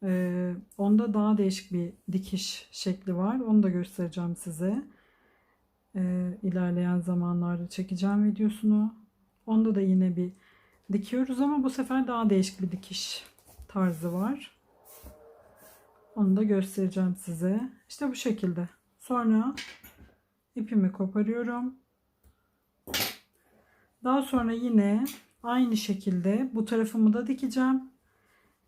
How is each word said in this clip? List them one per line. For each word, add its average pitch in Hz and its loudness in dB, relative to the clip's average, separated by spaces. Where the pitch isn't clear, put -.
Ee, 180 0
onda 208 4
daha 214 4
değişik 190 0
bir 175 -4
dikiş - -6
şekli 185 -6
var. 208 0
Onu 214 6
da 190 2
göstereceğim 175 -4
size. 180 -4
Ee, 180 -2
ilerleyen 180 0
zamanlarda 175 -2
çekeceğim 190 0
videosunu. 214 2
Onda 220 4
da 196 2
yine 185 4
bir 180 -2
dikiyoruz 247 0
ama 285 2
bu 262 2
sefer 262 -2
daha 226 2
değişik 190 2
bir 180 -4
dikiş - -10
tarzı 175 -2
var. 233 -4
Onu 190 4
da 214 4
göstereceğim 190 0
size. 185 -2
İşte 285 -4
bu 247 -6
şekilde. 180 -2
Sonra 240 2
ipimi 214 0
koparıyorum. 233 -2
Daha 262 2
sonra 240 0
yine 226 2
aynı 240 2
şekilde 196 0
bu 220 0
tarafımı 220 4
da 240 -2
dikeceğim. 262 0